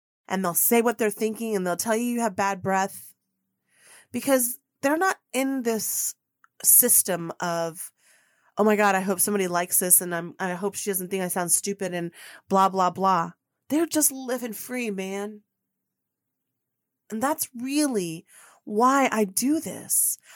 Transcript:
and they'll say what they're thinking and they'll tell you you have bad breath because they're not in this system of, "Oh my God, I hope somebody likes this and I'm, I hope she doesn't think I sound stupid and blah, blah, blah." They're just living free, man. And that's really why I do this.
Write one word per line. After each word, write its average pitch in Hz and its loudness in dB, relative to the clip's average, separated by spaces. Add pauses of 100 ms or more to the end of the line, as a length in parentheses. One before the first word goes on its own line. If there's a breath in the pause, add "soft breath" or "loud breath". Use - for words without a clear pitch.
(260)
and 190 -2
they'll 175 0
say 233 4
what 233 0
they're 214 2
thinking 220 -4
and 185 0
they'll 175 0
tell 220 -2
you 233 -2
you 240 -2
have 220 -2
bad 196 -2
breath 190 -4 (960 soft breath)
because 247 0 (240)
they're 285 2
not 381 0 (140)
in 269 -2
this - -4 (480)
system 175 4
of, 170 -4 (640 soft breath)
"Oh 208 4
my 214 6
God, 202 4
I 190 2
hope 190 -2
somebody 202 0
likes 175 0
this 180 4
and 180 -6
I'm, 170 -6
I 180 -2
hope 202 -4
she - -6
doesn't 180 -4
think 190 -4
I 180 -2
sound 175 -2
stupid 196 -4
and 170 -4 (380 loud breath)
blah, 190 6
blah, 185 2
blah." 175 2 (360)
They're 311 2
just 302 2
living 254 -6
free, 247 -6
man. 202 -8 (1700)
And 220 -6
that's 302 -2
really 240 -2 (380 loud breath)
why 247 4
I 220 2
do 247 0
this. - -4 (180 loud breath)